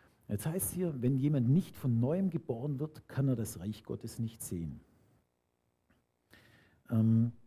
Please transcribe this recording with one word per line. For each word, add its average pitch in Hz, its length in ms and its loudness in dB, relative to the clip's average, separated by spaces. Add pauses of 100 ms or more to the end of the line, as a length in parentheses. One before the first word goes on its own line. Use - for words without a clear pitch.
(280)
Jetzt 104 200 -4
heißt 175 260 -4
hier, 170 280 -2
wenn 127 140 2
jemand 135 320 2
nicht 160 280 4
von 117 240 2
Neuem 170 320 2
geboren 135 480 -4
wird, - 280 -8
kann 139 200 0
er 131 80 4
das 110 240 -6
Reich 98 240 -6
Gottes - 340 -8
nicht 113 240 -4
sehen. 82 400 -6 (2000)
Ähm, 113 440 4 (140)